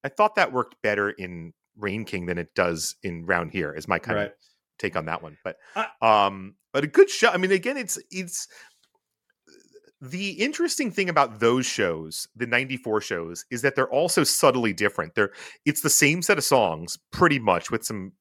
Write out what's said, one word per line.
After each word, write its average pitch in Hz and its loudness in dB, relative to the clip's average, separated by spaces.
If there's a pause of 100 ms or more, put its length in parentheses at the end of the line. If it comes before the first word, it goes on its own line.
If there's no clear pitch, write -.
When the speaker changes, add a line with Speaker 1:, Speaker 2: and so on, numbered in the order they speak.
Speaker 1:
I 139 -4
thought 214 0
that 185 2
worked 123 -2
better 104 2
in 87 -12 (220)
Rain 104 -6
King 90 -8
than 87 -4
it 85 -10
does 87 0
in 85 -10
Round 87 0
Here, 76 -4
is 80 -12
my 90 0
kind 107 -4
of 104 -2
Speaker 2:
Right. 101 -10 (460)
Speaker 1:
take 92 -4
on 80 -4
that 80 -6
one. 76 -20
But, 90 -8 (180)
Speaker 2:
I 220 -4 (140)
Speaker 1:
um, 98 2 (160)
but 143 0
a 151 -6
good 392 6
show. 220 2
I 180 -2
mean, 185 0
again, 226 -2
it's, 240 -8 (120)
it's, 185 -10 (1500)
the 180 -6
interesting 277 -2
thing 185 -2
about 131 2
those 123 4
shows, 80 -4
the 120 -6
ninety-four 120 -2
shows, 85 -8
is 117 -8
that 139 2
they're 131 0
also 160 2
subtly 123 4
different. 90 -2
They're, 101 2 (340)
it's 147 -2
the 151 0
same 156 4
set 185 2
of 139 -4
songs, 85 2 (140)
pretty 156 4
much, 98 2
with 117 -4
some 98 -10